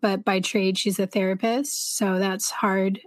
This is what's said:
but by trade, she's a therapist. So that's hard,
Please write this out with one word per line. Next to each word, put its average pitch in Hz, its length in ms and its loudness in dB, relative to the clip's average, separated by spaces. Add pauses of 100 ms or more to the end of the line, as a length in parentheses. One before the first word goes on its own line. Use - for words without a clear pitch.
but 202 220 0
by 190 160 2
trade, 190 380 0
she's 196 200 0
a 190 80 2
therapist. 214 880 -2
So 190 220 2
that's 190 320 -2
hard, 190 560 0